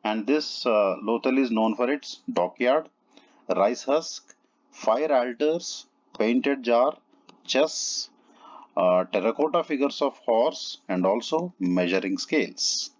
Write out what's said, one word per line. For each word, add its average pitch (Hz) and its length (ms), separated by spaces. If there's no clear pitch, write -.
and 107 240
this, 151 400
uh, 104 360
Lothal 117 360
is 131 100
known 110 260
for 123 140
its - 320
dockyard, 123 580
rice 104 280
husk, - 520
fire 143 400
altars, 135 760
painted 127 420
jar, 120 340
chess, - 680
uh, 90 280
terracotta 143 580
figures 139 380
of 139 160
horse, - 600
and 92 200
also 156 520
measuring 90 580
scales. - 840